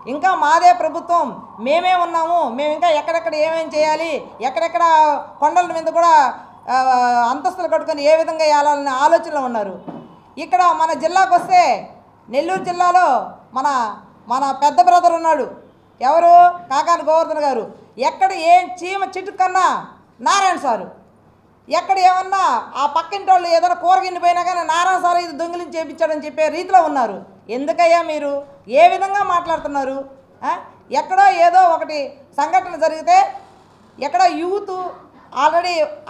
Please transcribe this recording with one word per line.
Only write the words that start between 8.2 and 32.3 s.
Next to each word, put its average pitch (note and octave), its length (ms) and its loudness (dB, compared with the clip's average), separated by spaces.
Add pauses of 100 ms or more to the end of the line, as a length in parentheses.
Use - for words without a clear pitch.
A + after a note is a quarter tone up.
వేయాలనే D4 460 0
ఆలోచనలో D4+ 500 0
ఉన్నారు. G#3+ 400 -6 (580)
ఇక్కడ E4+ 240 -2
మన E4 300 2
జిల్లాకు F4 420 2
వస్తే E4+ 560 2 (380)
నెల్లూరు E4+ 360 -4
జిల్లాలో F4 640 2 (240)
మన, B3+ 420 -4 (320)
మన C4+ 340 -2
పెద్ద C#4+ 180 2
బ్రదర్ F4 320 4
ఉన్నాడు, D#4+ 380 -2 (500)
ఎవరు? E4+ 340 4 (360)
కాకాని D#4 320 0
గోవర్ధన్ D#4 360 0
గారు. B3+ 340 -4 (260)
ఎక్కడ F4+ 340 0
ఏం F4 380 4 (140)
చీమ F#4+ 200 -4
చిటుకన్నా F#4 840 -2 (340)
నారాయణ F4+ 360 0
సారు, A3 440 -6 (760)
ఎక్కడ F#4+ 200 -2
ఏమన్నా F#4 640 2 (140)
ఆ C4+ 100 -2
పక్కింటి F#4+ 440 -4
వాళ్ళు F4+ 180 4
ఏదైనా E4+ 260 2
కూర F4 240 2
గిన్నె F#4 220 -6
పోయినా F4 220 0
కానీ F4 260 -4
నారాయణ F4 340 0
సారు F4 160 2
ఇది E4+ 140 -6
దొంగిలించి E4+ 460 -8
చేపించాడని D#4 480 -4
చెప్పే D#4 220 -2
రీతిలో F4+ 340 2
ఉన్నారు. B3 420 -4 (260)
ఎందుకయ్యా E4 520 0
మీరు D4 400 -6 (260)
ఏ D4 200 4
విధంగా G4 340 -2
మాట్లాడుతున్నారు? D4 840 -4 (400)
ఆ? D#4 120 -4 (360)
ఎక్కడో F#4 340 2 (200)
ఏదో F4 140 4 (140)
ఒకటి D4 400 -8 (260)